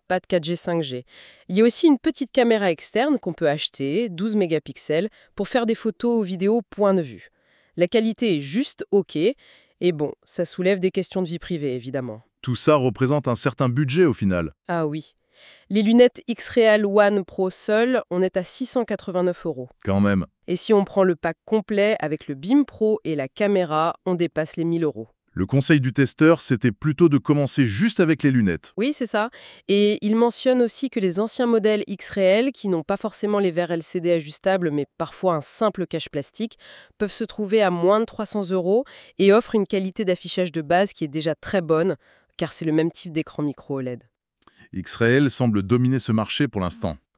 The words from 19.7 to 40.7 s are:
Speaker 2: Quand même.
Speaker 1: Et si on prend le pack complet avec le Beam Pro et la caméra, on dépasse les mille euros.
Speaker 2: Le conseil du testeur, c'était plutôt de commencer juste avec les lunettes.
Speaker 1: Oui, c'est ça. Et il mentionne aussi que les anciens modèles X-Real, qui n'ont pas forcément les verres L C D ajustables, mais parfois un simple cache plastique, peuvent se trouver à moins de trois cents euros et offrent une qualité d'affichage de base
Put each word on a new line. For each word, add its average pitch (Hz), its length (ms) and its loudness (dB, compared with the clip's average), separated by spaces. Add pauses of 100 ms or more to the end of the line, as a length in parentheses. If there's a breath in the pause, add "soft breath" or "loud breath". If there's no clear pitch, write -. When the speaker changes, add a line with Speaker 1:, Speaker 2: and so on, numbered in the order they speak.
Speaker 2:
Quand 98 160 2
même. 101 240 2 (220)
Speaker 1:
Et 180 80 -2
si 202 180 0
on 202 120 4
prend 196 180 0
le 180 140 2
pack 165 280 -6
complet 208 540 0
avec 147 300 -6
le 143 80 -8
Beam 240 280 2
Pro 214 380 -2
et 156 140 -4
la 135 100 -4
caméra, 170 720 0 (100)
on 185 80 0
dépasse 160 420 -2
les 165 80 -2
mille 170 200 0
euros. 113 240 -4 (240)
Speaker 2:
Le 92 140 -2
conseil 139 340 4
du 127 120 -2
testeur, 156 480 4
c'était 123 300 0
plutôt 151 380 2
de 143 100 4
commencer 143 480 2
juste 113 320 0
avec 160 240 2
les 143 80 4
lunettes. 104 460 2
Speaker 1:
Oui, 247 160 0
c'est 240 160 -6
ça. 220 220 -2 (360 loud breath)
Et 208 400 4
il 214 80 2
mentionne 240 480 2
aussi 240 280 -2
que 233 100 -4
les 185 180 0
anciens 226 280 -2
modèles 214 420 2
X-Real, 202 640 2
qui - 160 -8
n'ont 165 160 0
pas 202 120 -2
forcément 208 440 -2
les 190 100 2
verres 170 220 -2
L 165 100 -2
C - 180 -6
D 170 120 0
ajustables, 170 580 -2
mais 143 160 -2 (100)
parfois 170 380 -2
un 151 60 -2
simple 190 460 -2
cache - 220 -8
plastique, - 480 -8 (420 loud breath)
peuvent 208 120 -4
se - 140 -8
trouver 214 360 -2
à 190 100 2
moins 180 280 2
de 226 60 0
trois 214 220 -8
cents 202 220 -6
euros 190 360 0 (340 loud breath)
et 196 140 6
offrent 226 240 2
une 202 100 0
qualité 190 380 -4
d'affichage 180 480 -2
de 160 100 -4
base 175 300 0